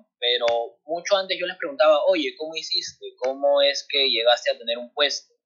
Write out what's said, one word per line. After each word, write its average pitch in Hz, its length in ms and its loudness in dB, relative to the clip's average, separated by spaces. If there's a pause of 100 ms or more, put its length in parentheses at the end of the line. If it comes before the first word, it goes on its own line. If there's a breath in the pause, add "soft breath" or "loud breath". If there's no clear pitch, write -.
(180)
pero 120 680 -2
mucho 170 320 -2
antes 185 200 -4
yo 175 80 -6
les 180 120 -8
preguntaba, 151 480 2
"Oye, 165 320 2
¿cómo 160 180 -10
hiciste? - 500 -8 (120)
¿Cómo 143 440 2
es 139 280 2
que 139 200 0
llegaste - 420 2
a - 60 -2
tener 117 200 -6
un 123 160 -14
puesto?". - 400 -2 (120)